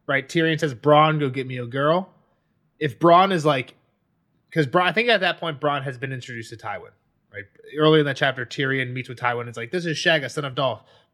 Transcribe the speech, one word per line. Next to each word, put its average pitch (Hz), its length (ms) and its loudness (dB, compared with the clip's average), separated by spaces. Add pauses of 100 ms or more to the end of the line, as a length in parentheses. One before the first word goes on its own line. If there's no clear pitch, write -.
right? 135 220 -2
Tyrion 160 320 0
says, 147 160 -2
"Bronn, 151 440 4
go 143 100 0
get 127 180 -6
me 127 100 -10
a 123 80 -8
girl." 147 480 0 (640)
If 151 200 -4
Bronn 175 320 6
is 160 140 0
like, 139 300 -2 (800)
'cause 151 140 0
Bronn, 180 160 2
I 180 80 2
think 233 180 0
at 208 120 4
that 170 160 -2
point, 160 220 -8
Bronn 143 240 -2
has 131 140 -10
been 131 160 -8
introduced 120 380 -12
to 113 60 -16
Tywin, 104 340 -12 (420)
right? 104 120 -14 (320)
Early 156 220 6
in 147 60 2
that 135 120 -4
chapter, 127 280 -2
Tyrion 135 480 -4
meets 127 160 -10
with 120 100 -14
Tywin. 120 280 -4
It's 117 100 -14
like, 117 140 -10
"This 180 140 -6
is 156 120 -4
Shagga, 151 320 0
son 143 160 -8
of 123 100 -10
Dolph, 131 280 -2 (300)